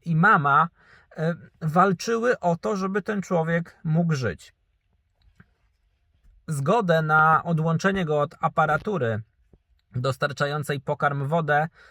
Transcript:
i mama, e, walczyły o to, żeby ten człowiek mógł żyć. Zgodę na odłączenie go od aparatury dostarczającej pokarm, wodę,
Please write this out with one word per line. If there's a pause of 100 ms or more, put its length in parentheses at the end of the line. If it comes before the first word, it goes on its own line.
i
mama, (480)
e, (260)
walczyły
o
to,
żeby
ten
człowiek
mógł
żyć. (1900)
Zgodę
na
odłączenie
go
od
aparatury (720)
dostarczającej
pokarm,
wodę, (220)